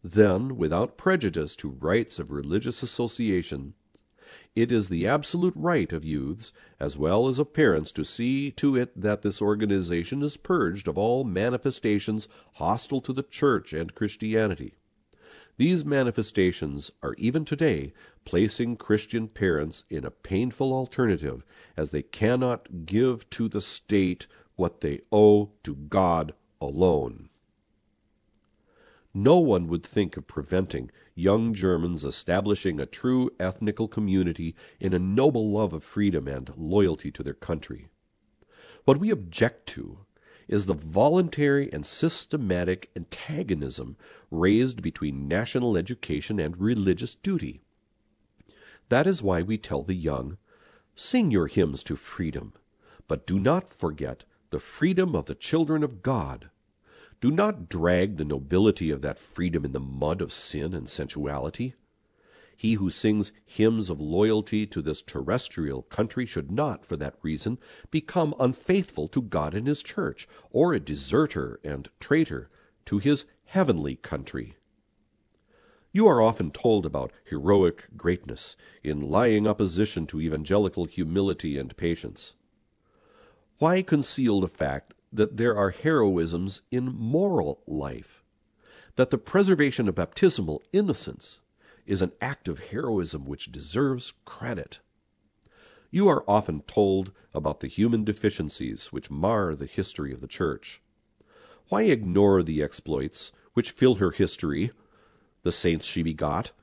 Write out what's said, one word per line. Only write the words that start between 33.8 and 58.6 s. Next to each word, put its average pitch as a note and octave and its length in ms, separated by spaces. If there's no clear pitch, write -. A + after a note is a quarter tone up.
community F2+ 680
in F#2 160
a F2+ 40
noble A2 520
love G2+ 240
of D#2 100
freedom F2+ 420
and C2+ 300
loyalty D#2+ 540
to - 120
their C#2 120
country. - 540
What C#3 140
we G#3 120
object A2+ 600
to - 360
is G2+ 200
the F#2+ 80
voluntary C#3+ 1000
and - 140
systematic F#2 1080
antagonism E2 1000
raised G#2 500
between C#2+ 460
national A2+ 480
education G2+ 640
and E2+ 200
religious G2 540
duty. - 480
That C3+ 180
is F3 160
why F2+ 200
we G#2 160
tell C#2+ 260
the F#2 100
young, D2+ 440
"Sing A3+ 340
your F2+ 160
hymns C#2+ 380
to D2+ 100
freedom, C#2+ 580
but - 220
do F#2+ 100
not D3 300
forget D2 560
the - 80
freedom F3+ 560
of D#2 120
the D2 100
children D#3 480
of A2+ 180
God. F2+ 480
Do B2 100
not E3+ 380
drag F2+ 480
the D2+ 80
nobility D#2 680